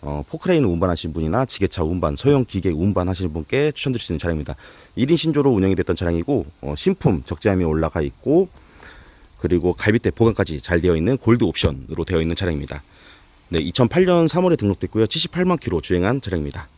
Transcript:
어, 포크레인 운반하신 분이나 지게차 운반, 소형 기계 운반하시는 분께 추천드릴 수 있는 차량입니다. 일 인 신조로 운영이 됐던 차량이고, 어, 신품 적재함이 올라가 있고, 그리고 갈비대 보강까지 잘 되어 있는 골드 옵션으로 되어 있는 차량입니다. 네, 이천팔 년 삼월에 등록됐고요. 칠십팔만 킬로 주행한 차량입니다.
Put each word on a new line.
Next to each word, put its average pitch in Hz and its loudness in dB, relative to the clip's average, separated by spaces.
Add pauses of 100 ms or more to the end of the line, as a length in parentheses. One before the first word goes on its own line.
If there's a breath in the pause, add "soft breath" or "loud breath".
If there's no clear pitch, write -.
어, 73 -6
포크레인 160 0
운반하신 85 0
분이나 82 -2
지게차 92 -2
운반, 82 -2
소형 135 2
기계 92 -2
운반하시는 90 0
분께 131 -2
추천드릴 127 -4
수 - -6
있는 80 -2
차량입니다. 76 -4 (400 loud breath)
일 131 0
인 170 6
신조로 147 2
운영이 95 4
됐던 87 0
차량이고, 85 0 (140)
어, 71 -6
신품 117 0
적재함이 92 0
올라가 80 0
있고, 147 0 (880 loud breath)
그리고 85 0
갈비대 107 0
보강까지 95 0
잘 87 0
되어 87 4
있는 98 0
골드 117 2
옵션으로 80 -2
되어 82 0
있는 82 0
차량입니다. 71 -4 (680 soft breath)
네, 85 0
이천팔 120 2
년 175 4
삼월에 175 2
등록됐고요. 104 0
칠십팔만 175 -2
킬로 82 -2
주행한 95 0
차량입니다. 80 -6 (100)